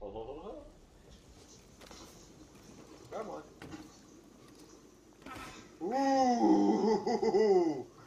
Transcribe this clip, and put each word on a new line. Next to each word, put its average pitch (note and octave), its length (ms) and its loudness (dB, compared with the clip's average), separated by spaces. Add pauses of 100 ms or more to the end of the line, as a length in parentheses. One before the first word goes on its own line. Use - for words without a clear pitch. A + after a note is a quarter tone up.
<laughs> - 3000 -18
Come G3+ 180 -10
on. D3+ 120 -12 (2500)
Ooh! B3+ 2000 2 (200)